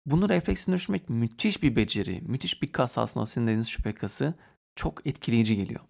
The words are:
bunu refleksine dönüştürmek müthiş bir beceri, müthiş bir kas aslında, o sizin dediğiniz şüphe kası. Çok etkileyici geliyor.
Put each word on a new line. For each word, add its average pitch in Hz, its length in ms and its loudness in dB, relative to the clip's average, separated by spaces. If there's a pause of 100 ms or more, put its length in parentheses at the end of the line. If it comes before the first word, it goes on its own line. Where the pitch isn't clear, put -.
bunu 170 220 4
refleksine 185 440 2
dönüştürmek 185 360 -2
müthiş 117 540 0
bir 135 140 4
beceri, 101 500 0
müthiş - 360 -4
bir - 100 -2
kas 123 260 0
aslında, 113 240 0
o 107 40 -4
sizin - 160 -2
dediğiniz 113 260 2
şüphe - 260 -4
kası. 135 400 -2 (400)
Çok - 320 -6
etkileyici 113 500 2
geliyor. - 340 -4